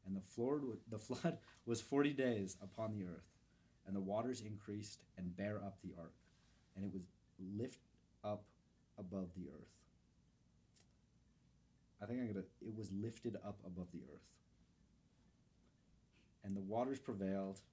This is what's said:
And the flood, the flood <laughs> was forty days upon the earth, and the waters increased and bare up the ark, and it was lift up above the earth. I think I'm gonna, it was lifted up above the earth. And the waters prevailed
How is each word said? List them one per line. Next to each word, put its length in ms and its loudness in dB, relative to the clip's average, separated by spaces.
And 100 -2
the 40 0
flood, 400 2
the 100 -4
flood 400 0
<laughs> 140 -12
was 140 4
forty 320 6
days 500 4
upon 300 -2
the 120 -2
earth, 220 -8
and 100 0
the 40 4
waters 400 2
increased 600 -4
and 180 -2
bare 280 2
up 180 -6
the 160 -6
ark, 140 -10
and 80 0
it 80 0
was 100 -4
lift 240 -2
up 220 0
above 360 -2
the 140 -4
earth. 240 -12
I 60 -4
think 140 0
I'm 80 2
gonna, 160 0
it 120 -4
was 160 -4
lifted 440 -2
up 300 -6
above 260 -4
the 100 -8
earth. 100 -14
And 120 0
the 40 0
waters 400 2
prevailed 600 2